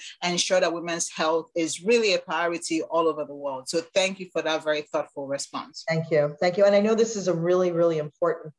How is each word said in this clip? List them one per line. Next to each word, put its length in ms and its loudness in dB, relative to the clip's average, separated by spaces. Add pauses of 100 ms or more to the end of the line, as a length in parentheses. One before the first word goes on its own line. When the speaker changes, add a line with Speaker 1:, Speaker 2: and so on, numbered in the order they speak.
(240)
Speaker 1:
ensure 380 0
that 100 2
women's 400 -6
health 440 -2
is 280 -4
really 300 4
a 60 0
priority 640 -2
all 260 0
over 160 -4
the 100 -12
world. 320 -8
So 140 -2 (120)
thank 280 0
you 100 -12
for 120 -2
that 200 -2
very 200 -2
thoughtful 440 -6
response. 600 -8
Speaker 2:
Thank 200 -2
you. 300 2
Thank 160 2
you. 80 4
And 100 8
I 60 6
know 160 4
this 220 2
is 100 -2
a 60 2
really, 400 2
really 240 2
important 600 -4